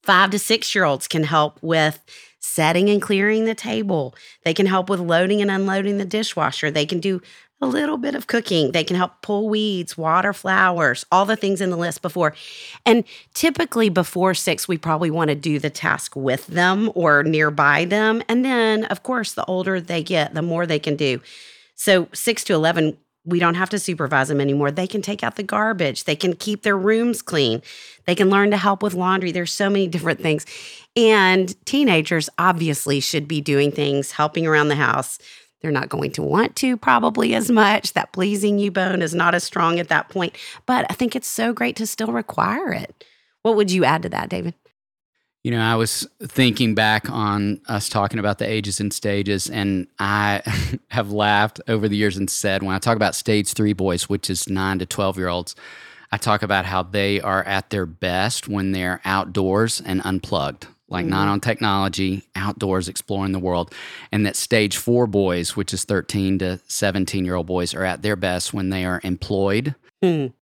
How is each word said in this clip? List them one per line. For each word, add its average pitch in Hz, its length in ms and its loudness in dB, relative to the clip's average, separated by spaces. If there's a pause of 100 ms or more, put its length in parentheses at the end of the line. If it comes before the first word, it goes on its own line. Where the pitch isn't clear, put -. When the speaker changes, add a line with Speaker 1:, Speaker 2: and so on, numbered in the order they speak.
Speaker 1:
Five 196 300 4
to 202 80 0
six-year-olds 185 680 0
can 160 160 0
help 151 380 2
with 160 380 2 (400)
setting 170 500 2
and 208 140 4
clearing 214 420 2
the 226 80 0
table. 196 600 -4 (280)
They 160 120 0
can 196 100 4
help 190 240 2
with 196 100 0
loading 180 440 2
and 202 80 0
unloading 196 480 0
the 196 60 -4
dishwasher. 165 680 -2
They 156 160 0
can 175 120 -4
do 185 220 -2 (420)
a 269 40 0
little 294 320 -2
bit 277 160 -4
of 262 100 -8
cooking. 180 460 0
They 165 120 0
can 180 140 -2
help 180 240 -2
pull 208 260 -2
weeds, 208 480 -2
water 175 380 2
flowers, 180 760 2
all 190 140 6
the 214 100 0
things 196 260 -2
in 185 80 0
the 175 80 -2
list 170 240 -4
before. 170 320 0 (540)
And 233 160 6 (320)
typically 269 540 2
before 185 440 2
six, - 340 -2
we 170 120 -2
probably 160 320 0
wanna 156 240 2
do 151 240 -2
the 147 100 -2
task - 460 -2
with 135 320 -2
them 185 480 2
or 151 260 4
nearby 151 640 4
them. 214 420 2
And 247 160 2
then, 220 420 2
of - 180 -6
course, 247 300 -4
the - 120 -6
older 185 340 -2
they 170 220 -4
get, 160 320 0
the 156 80 -4
more 170 240 -2
they 160 140 0
can 151 160 -2
do. 139 260 0 (540)
So 185 380 2
six - 320 -2
to 196 100 0
eleven, 160 420 2 (260)
we 175 140 0
don't 175 160 2
have 185 160 -2
to 208 80 -2
supervise 151 520 0
them 143 120 2
anymore. 143 300 2
They 180 160 -4
can 202 160 -4
take 202 200 -6
out - 120 -4
the 208 80 -6
garbage. 196 640 -2
They 151 100 0
can 175 200 -2
keep 208 280 -6
their 202 140 2
rooms 220 440 2
clean. 120 400 0 (460)
They 175 80 2
can 196 160 4
learn 202 180 4
to 208 80 2
help 190 240 0
with 202 140 -2
laundry. 180 360 0
There's 175 220 -4
so 202 160 0
many 196 180 2
different 165 320 -2
things. 156 280 0 (480)
And 190 580 6 (140)
teenagers 175 640 2 (100)
obviously 160 600 2
should 147 280 -2
be 151 120 -2
doing 143 320 2
things, 143 420 -2
helping 151 340 0
around 151 220 4
the 147 60 2
house. 135 440 0 (420)
They're 156 100 -4
not 131 180 -2
going 147 240 -4
to 156 100 -6
want 170 340 0
to 254 180 0
probably 233 600 2
as 247 160 0
much. 214 420 4
That - 180 -4
pleasing 202 460 0
you 202 140 0
bone 185 320 0
is 156 100 -4
not 170 220 2
as 170 80 0
strong 170 360 0
at 165 100 -6
that 156 200 0
point. 180 260 -4 (300)
But 254 240 0
I 190 60 -4
think 247 200 -2
it's 247 120 -6
so 226 260 -2
great 240 240 -2
to 220 80 -4
still 220 260 -6
require 233 600 -2
it. - 300 -10 (400)
What 220 120 4
would 208 160 2
you 180 140 4
add 160 180 4
to 180 60 -6
that, - 200 -6
David? 175 260 -6 (880)
Speaker 2:
You 120 80 -2
know, 117 100 0
I 113 140 2
was 113 320 -2 (140)
thinking 117 540 2
back 107 340 2
on 104 580 -2
us 104 220 -4
talking 107 300 0
about 101 180 0
the 117 100 -2
ages 107 320 -2
and 104 140 -2
stages, 101 560 -2
and 98 380 -2 (100)
I 101 460 0 (360)
<laughs> - 100 -20
have 104 220 -4
laughed 104 560 2
over 110 200 0
the 104 100 0
years 104 180 2
and 98 140 -2
said, 98 320 -2
when 95 140 -2
I 95 40 -2
talk 117 160 2
about 104 200 0
stage 104 380 0
three 104 200 2
boys, 92 340 -2
which - 220 -4
is 90 180 -4
nine 95 320 -2
to 90 60 -4
twelve-year-olds, 90 680 -4 (560)
I 104 60 -4
talk 104 260 0
about 95 220 0
how 92 180 -2
they 98 380 0
are 95 220 -2
at 98 280 -4
their 95 160 -2
best 92 600 -4
when 98 240 -2
they're 90 320 -4
outdoors 95 800 0
and 92 200 -2
unplugged. 90 640 -4 (220)
Like, 90 160 -4
not 95 160 0
Speaker 1:
Mm-hmm. 101 100 2
Speaker 2:
on 101 80 0
technology, 98 840 0 (120)
outdoors, 95 540 -2
exploring 98 420 -4
the 95 80 -2
world. 87 340 -2 (380)
And 104 160 0
that - 80 -4
stage 107 420 2
four 120 300 2
boys, 92 480 0
which 101 180 -4
is 92 120 -6
thirteen 98 520 -2
to 92 300 -2
seventeen-year-old 92 800 -2
boys, 90 260 -2
are 92 120 -4
at 90 180 -4
their 104 120 0
best 90 380 -4
when 95 160 -2
they 92 160 -2
are 90 180 -2
employed 98 720 -2 (300)
Speaker 1:
Mm. 151 380 0